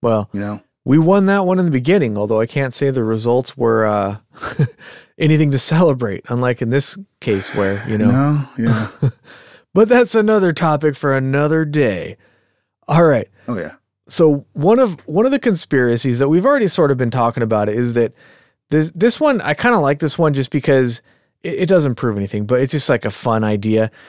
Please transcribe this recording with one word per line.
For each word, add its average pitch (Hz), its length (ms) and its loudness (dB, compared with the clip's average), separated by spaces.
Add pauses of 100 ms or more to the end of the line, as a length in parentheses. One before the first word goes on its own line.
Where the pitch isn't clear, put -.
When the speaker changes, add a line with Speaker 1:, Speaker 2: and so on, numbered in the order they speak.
Speaker 1:
Well, 110 320 0
Speaker 2:
you 101 60 -6
know? 104 220 -8 (220)
Speaker 1:
we 135 140 2
won 190 300 4
that 196 180 0
one 185 140 0
in 180 60 0
the 170 60 0
beginning, 131 460 0
although 107 240 0
I 117 60 0
can't 135 260 -4
say 139 160 -2
the 131 160 -2
results 117 500 -2
were, 113 300 2
uh, 104 320 -2 (160)
<laughs> - 320 -4 (520)
anything 151 340 2
to 135 80 0
celebrate, 131 720 0
unlike 123 320 -2
in 117 100 -2
this 139 260 -2 (220)
case 98 340 -4
where, 101 360 -2
you 110 80 -2
know. 113 140 2
Speaker 2:
No, 139 360 0 (100)
yeah. 113 300 -2 (140)
Speaker 1:
<laughs> 135 80 0 (640)
But 208 140 4
that's 240 280 2
another 214 360 2
topic 151 460 0
for 139 180 0
another 143 480 0
day. 110 540 -2 (720)
All 165 160 4
right. 127 240 2 (180)
Speaker 2:
Oh, 120 100 -6
yeah. 80 180 -10 (340)
Speaker 1:
So 151 420 2
one 185 280 0
of, 208 280 0
one 185 180 0
of 269 60 2
the 277 80 0
conspiracies 123 800 0
that 139 80 2
we've 175 180 2
already 269 220 2
sort 151 240 2
of 131 60 0
been 123 120 -2
talking 120 320 -2
about 107 280 0
is 120 240 -2
that 117 180 0 (580)
this, 156 240 0
this 220 280 0
one, 277 180 2
I 151 140 -2
kinda 240 260 0
like 143 200 0
this 151 180 -4
one 156 160 2
just 135 180 -4
because 131 500 0 (400)
it, 170 180 -6
it 170 100 -2
doesn't 147 260 2
prove 113 220 -4
anything, 104 280 -4
but 123 140 0
it's 131 140 -2
just, 143 160 -4
like, 120 160 0
a 110 40 -2
fun 110 360 -2
idea. 107 460 0 (180)